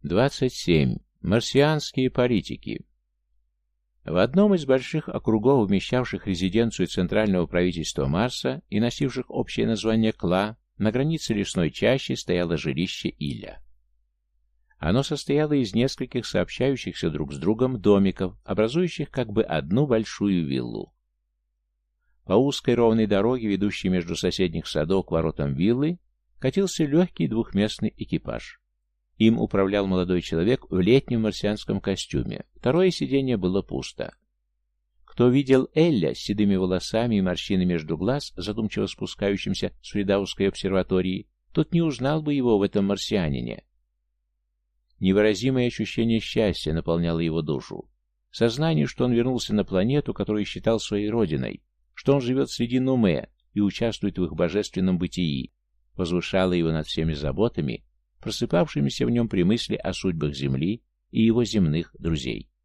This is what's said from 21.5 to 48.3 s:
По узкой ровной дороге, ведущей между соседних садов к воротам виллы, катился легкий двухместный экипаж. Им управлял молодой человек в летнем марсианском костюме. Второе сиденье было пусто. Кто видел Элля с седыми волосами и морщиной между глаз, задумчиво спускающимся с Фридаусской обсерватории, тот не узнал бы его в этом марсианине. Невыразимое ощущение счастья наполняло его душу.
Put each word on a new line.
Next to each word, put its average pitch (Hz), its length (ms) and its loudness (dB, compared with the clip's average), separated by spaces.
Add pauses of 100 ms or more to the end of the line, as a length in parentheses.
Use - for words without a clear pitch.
По 92 100 0
узкой 127 420 2
ровной 113 320 4
дороге, 110 400 2
ведущей 98 400 0
между 87 260 0
соседних 85 540 -2
садов 85 380 0
к - 40 -12
воротам 80 440 0
виллы, 123 440 0 (400)
катился 170 460 0
легкий 165 420 2
двухместный 107 680 -2
экипаж. - 640 -6 (580)
Им 113 220 6
управлял 98 480 0
молодой 90 340 2
человек 92 480 -2
в 90 80 -2
летнем 113 440 2
марсианском 104 580 -2
костюме. - 640 -4 (100)
Второе 175 360 2
сиденье 131 460 0
было 92 260 0
пусто. - 520 -8 (880)
Кто - 240 2
видел 131 460 4
Элля 123 400 2
с - 40 -14
седыми 101 360 0
волосами 95 640 0
и 98 40 4
морщиной 92 440 0
между 82 320 0
глаз, 120 400 -4
задумчиво 104 500 -4
спускающимся 98 840 -4 (100)
с - 80 -16
Фридаусской 98 560 0
обсерватории, 92 800 0 (260)
тот - 200 0
не 170 100 2
узнал 147 400 -2
бы 151 100 -2
его 120 260 4
в 98 40 4
этом 101 240 2
марсианине. 76 800 -2 (1400)
Невыразимое 107 680 4
ощущение 113 540 0
счастья 95 520 0
наполняло 82 460 0
его 82 240 0
душу. 73 480 -6 (400)